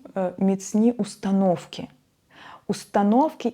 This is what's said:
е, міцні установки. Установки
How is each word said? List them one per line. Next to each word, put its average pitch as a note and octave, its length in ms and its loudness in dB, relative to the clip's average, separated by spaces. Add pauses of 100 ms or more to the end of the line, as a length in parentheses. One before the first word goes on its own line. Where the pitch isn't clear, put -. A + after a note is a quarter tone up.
(180)
е, F#3 200 -2
міцні G3 540 2
установки. G3 960 -2 (800)
Установки A#3 880 0